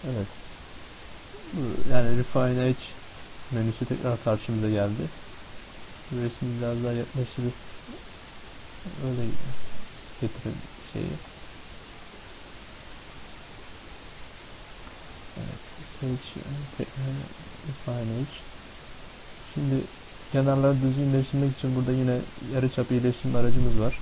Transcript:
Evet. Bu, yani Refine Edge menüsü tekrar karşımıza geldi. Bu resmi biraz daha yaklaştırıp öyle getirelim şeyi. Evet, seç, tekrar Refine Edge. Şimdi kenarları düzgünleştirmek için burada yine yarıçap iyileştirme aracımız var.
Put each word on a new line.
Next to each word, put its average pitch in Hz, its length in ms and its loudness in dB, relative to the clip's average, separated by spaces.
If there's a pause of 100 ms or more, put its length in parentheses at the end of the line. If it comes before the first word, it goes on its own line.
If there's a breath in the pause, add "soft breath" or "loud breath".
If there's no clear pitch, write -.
Evet. 110 200 -2 (1300)
Bu, 131 400 8
yani 120 260 12
Refine 127 500 4
Edge 123 160 0 (680)
menüsü 113 320 0
tekrar 120 400 -2
karşımıza 107 460 0
geldi. 104 320 0 (1080)
Bu 127 60 -4
resmi 120 320 -4 (100)
biraz 120 260 -2
daha 120 80 0
yaklaştırıp 120 600 -4 (1500)
öyle 123 180 -2 (1000)
getirelim - 380 -4 (340)
şeyi. - 120 -4 (4000)
Evet, - 260 -8 (380)
seç, 131 420 -6 (360)
tekrar 135 360 -4 (540)
Refine 120 480 -6
Edge. 139 200 -6 (1160)
Şimdi 139 200 0 (580)
kenarları 135 500 4
düzgünleştirmek 135 760 2
için 131 180 -2
burada 127 160 0
yine 127 260 2 (360)
yarıçap 131 360 0
iyileştirme 123 480 2
aracımız 123 420 10
var. - 220 4